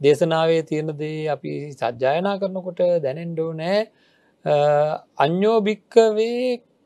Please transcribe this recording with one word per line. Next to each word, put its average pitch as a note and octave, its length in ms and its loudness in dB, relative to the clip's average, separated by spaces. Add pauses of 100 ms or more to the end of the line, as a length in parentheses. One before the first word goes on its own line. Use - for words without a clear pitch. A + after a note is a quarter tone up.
දේශනාවේ D#3+ 600 2
තියෙන D#3 300 -4
දේ D#3 360 -6
අපි D3 220 -6 (200)
සජ්ජායනා C3+ 680 -2
කරනකොට F#3 420 -6 (200)
දැනෙන්න D#3+ 380 -6
ඕනේ. E3 420 -2 (640)
අ, D3+ 100 2 (600)
අඤ්ඤෝ F#3+ 460 2
භික්ඛවේ A3+ 1000 0 (260)